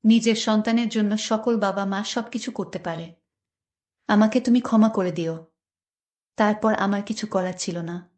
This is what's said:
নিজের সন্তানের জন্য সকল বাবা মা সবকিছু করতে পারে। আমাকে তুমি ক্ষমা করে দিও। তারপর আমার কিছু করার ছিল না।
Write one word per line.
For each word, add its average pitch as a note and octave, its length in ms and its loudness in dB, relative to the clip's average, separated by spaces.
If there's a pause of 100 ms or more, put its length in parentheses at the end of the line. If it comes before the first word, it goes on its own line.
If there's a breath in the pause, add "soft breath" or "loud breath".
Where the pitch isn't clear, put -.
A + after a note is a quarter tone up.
নিজের A3+ 300 4
সন্তানের A3 540 0
জন্য G#3+ 300 0
সকল A3 420 0
বাবা G3 240 0
মা G3 200 -4
সবকিছু A#3 460 -6
করতে F#3 280 -8
পারে। E3 360 -10 (960)
আমাকে G#3+ 320 4
তুমি B3 200 4
ক্ষমা A3 280 4
করে F#3 240 -2
দিও। E3 340 -6 (880)
তারপর G#3+ 380 2
আমার G3+ 280 -2
কিছু G#3+ 240 -8
করার F#3 320 -2
ছিল F3 200 -6
না। E3+ 400 -10